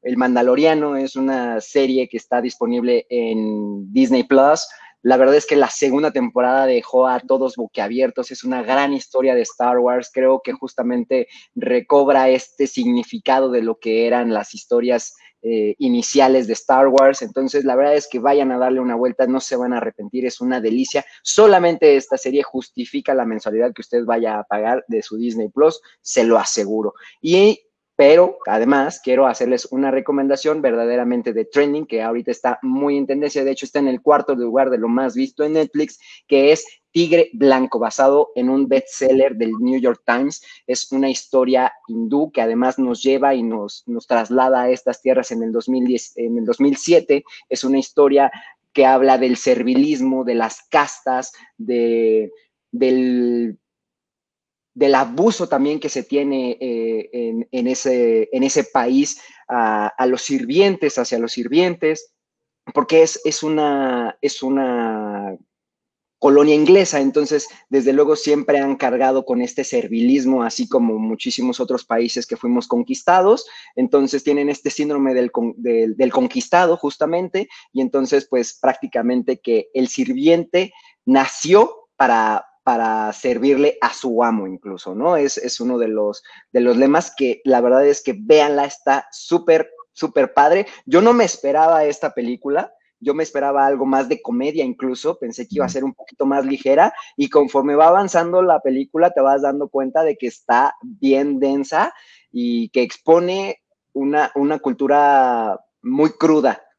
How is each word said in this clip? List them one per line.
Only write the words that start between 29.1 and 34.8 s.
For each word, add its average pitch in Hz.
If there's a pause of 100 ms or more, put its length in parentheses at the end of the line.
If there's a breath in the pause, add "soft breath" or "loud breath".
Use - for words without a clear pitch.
hacerles 123
una 135
recomendación 139
verdaderamente 120
de 110
trending, 147
que 113
ahorita 117
está 123
muy 139
en 139
tendencia, 139
de 135
hecho 131
está 147
en 143
el 127
cuarto 143
lugar 123
de 123
lo 113